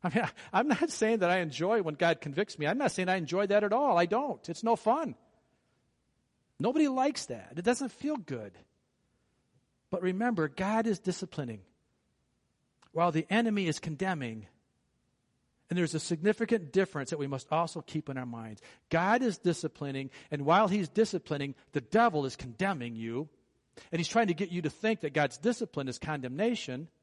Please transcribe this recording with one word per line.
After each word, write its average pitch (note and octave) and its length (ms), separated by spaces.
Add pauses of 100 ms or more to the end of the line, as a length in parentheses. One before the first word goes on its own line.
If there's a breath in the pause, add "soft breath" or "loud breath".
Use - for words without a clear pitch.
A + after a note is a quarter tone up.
I F3 120
mean, A3+ 100 (140)
<laughs> - 140
I'm A#3 140
not D4+ 240
saying A3+ 280
that F3 100
I F#3 100
enjoy E3+ 420
when D#3+ 140
God E3 260
convicts D#3+ 380
me. D3 80
I'm G3 100
not C#4 140
saying F#3 180
I F#3 60
enjoy F#3 320
that G3+ 160
at G#3 100
all. B3 240
I F3 80
don't. A#3+ 420
It's E3+ 160
no A3+ 120
fun. A#3+ 400 (1400)
Nobody C#4+ 300
likes C4 400
that. A2 280
It E3+ 80
doesn't B3 280
feel D4 260
good. A#2 340 (1400)
But F3+ 120
remember, F#3 460
God G#3 400
is G3+ 120
disciplining C#3 600 (1300)
while E3+ 200
the D#3 180
enemy G#3+ 380
is D#3 120
condemning. C#3 680 (1200)
And F3 80
there's E3 180
a D#3 40
significant F3+ 720
difference D#3 400
that D#3 80
we C#3+ 80
must C#3 240
also D#3+ 300
keep - 280
in C3+ 80
our B2+ 80
minds. A2+ 360 (280 loud breath)
God F#3+ 320
is A3+ 160
disciplining, C#3 720 (220 loud breath)
and C#3+ 120
while F3+ 240
he's F#3 220
disciplining, D3 680 (180 soft breath)
the C#3+ 80
devil F3 440
is C3 100
condemning B2 600
you. A2+ 340 (640 loud breath)
And E3+ 80
he's E3 80
trying A3+ 200
to F3 60
get F3 160
you F3 140
to D#3 60
think G#3+ 320
that C#3+ 120
God's D3 240
discipline G#3 500
is B2 100
condemnation D3 920 (140)